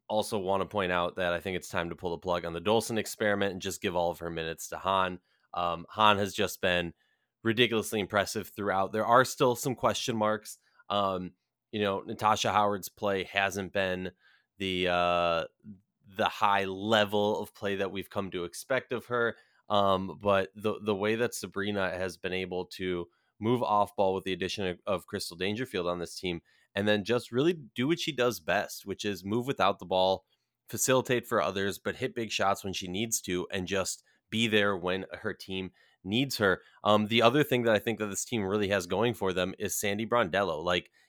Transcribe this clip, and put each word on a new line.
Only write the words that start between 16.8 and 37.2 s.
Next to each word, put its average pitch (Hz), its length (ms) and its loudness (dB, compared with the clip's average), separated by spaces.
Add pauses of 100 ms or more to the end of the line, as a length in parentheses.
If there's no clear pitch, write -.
of 98 100 -10
play 101 220 -4
that 95 160 -2
we've 92 180 -6
come 98 220 -6
to 87 140 -6
expect - 480 -6
of 113 140 -6
her. 120 280 -2 (340)
Um, 95 540 2
but 98 320 2
the, 107 260 -2
the 107 140 0
way 104 220 0
that 117 180 -2
Sabrina 98 560 -2
has 90 260 -4
been 90 160 -6
able 90 340 -4 (100)
to 90 320 -4 (320)
move 117 240 2
off 104 320 2
ball 95 180 2
with 95 80 -2
the 95 100 -4
addition 92 360 -2
of, 87 180 -4
of 95 220 -2
Crystal 92 280 -8
Dangerfield 98 520 -2
on 87 100 -2
this 82 160 -8
team, 85 280 -6 (340)
and 101 100 0
then 107 160 4
just 117 300 -2
really 156 240 2 (180)
do 127 140 0
what 170 100 0
she 165 140 -4
does 123 260 0
best, 87 480 -2
which 98 180 -6
is 95 200 -4
move 117 240 -2
without 98 320 2
the - 40 -14
ball, 92 400 2 (440)
facilitate 123 580 2
for 107 160 2
others, 98 380 0
but 95 160 -4
hit 110 180 -4
big 113 160 -4
shots 98 320 2
when 98 100 -6
she 92 140 -6
needs 110 360 -2
to, 90 280 -2
and 95 160 -4
just 95 380 -2 (260)
be 113 160 2
there 104 300 4
when 90 300 -2 (160)
her 101 120 -6
team 95 380 -8 (320)
needs 120 320 -2
her. 95 240 2 (240)
Um, 104 240 6
the 113 140 4